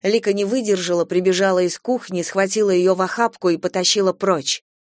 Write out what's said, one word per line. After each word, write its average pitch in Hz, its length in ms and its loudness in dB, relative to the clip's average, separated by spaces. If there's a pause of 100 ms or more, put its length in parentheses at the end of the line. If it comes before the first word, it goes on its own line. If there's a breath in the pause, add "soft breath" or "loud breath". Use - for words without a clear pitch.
Лика 208 300 0
не 202 120 -2
выдержала, 190 580 0
прибежала 180 600 2
из 175 160 -4
кухни, 233 420 -4
схватила 196 480 0
ее 185 240 4
в 180 80 -2
охапку 208 480 0
и 170 80 0
потащила 185 560 0
прочь. 185 480 -2 (320)